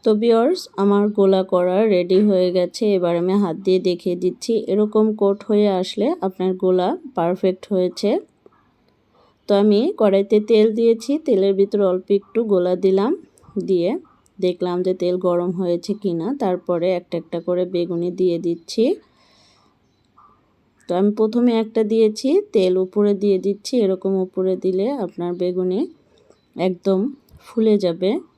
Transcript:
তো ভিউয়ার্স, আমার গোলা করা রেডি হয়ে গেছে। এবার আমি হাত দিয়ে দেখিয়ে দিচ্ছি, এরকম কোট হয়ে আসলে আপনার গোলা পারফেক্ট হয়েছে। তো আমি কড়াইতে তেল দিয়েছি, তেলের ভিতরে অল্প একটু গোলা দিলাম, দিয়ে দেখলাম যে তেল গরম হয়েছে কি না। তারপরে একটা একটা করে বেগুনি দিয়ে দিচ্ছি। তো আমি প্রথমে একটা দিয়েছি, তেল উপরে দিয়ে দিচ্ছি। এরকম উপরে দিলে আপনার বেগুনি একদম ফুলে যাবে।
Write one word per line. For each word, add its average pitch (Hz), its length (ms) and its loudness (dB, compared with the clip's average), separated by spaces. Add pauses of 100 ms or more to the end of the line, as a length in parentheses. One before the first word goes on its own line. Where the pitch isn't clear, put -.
তো 220 100 4
ভিউয়ার্স, 233 460 2 (160)
আমার 202 340 2
গোলা 190 340 2
করা 180 320 0 (100)
রেডি 185 360 2
হয়ে 185 280 2
গেছে। 180 320 -2 (120)
এবার 175 220 0
আমি 180 180 0
হাত 196 280 0
দিয়ে 185 180 2
দেখিয়ে 175 360 -2
দিচ্ছি, 180 360 -4 (160)
এরকম 214 360 2 (100)
কোট 202 300 0
হয়ে 208 280 2
আসলে 190 340 -2 (140)
আপনার 185 340 -2
গোলা 185 340 0 (260)
পারফেক্ট 185 540 -2
হয়েছে। 185 420 -2 (1400)
তো 208 60 2
আমি 202 260 4 (160)
কড়াইতে 202 440 2
তেল 214 340 4
দিয়েছি, 226 440 0
তেলের 196 360 0
ভিতরে 202 300 0
অল্প 185 260 -2
একটু 202 340 0
গোলা 180 320 2
দিলাম, 196 360 0 (460)
দিয়ে 180 320 0 (480)
দেখলাম 180 440 -2
যে 185 120 -2
তেল 180 240 -2
গরম 180 340 0
হয়েছে 175 420 -4
কি 196 200 -4
না। 165 120 -4 (120)
তারপরে 180 540 -2
একটা 175 240 -6
একটা 170 240 -8
করে 180 240 -2
বেগুনি 175 460 -4
দিয়ে 180 280 0
দিচ্ছি। 170 460 -2 (2000)
তো - 60 -14
আমি 196 180 2
প্রথমে 226 420 2
একটা 220 300 -2
দিয়েছি, 220 440 0 (240)
তেল 185 260 2
উপরে 208 360 0
দিয়ে 196 240 0
দিচ্ছি। 196 380 -4
এরকম 190 440 0
উপরে 185 360 -2
দিলে 185 300 -2 (120)
আপনার 175 360 -6
বেগুনি 180 460 -2 (760)
একদম 185 420 -2 (420)
ফুলে 220 380 0
যাবে। 180 320 0 (280)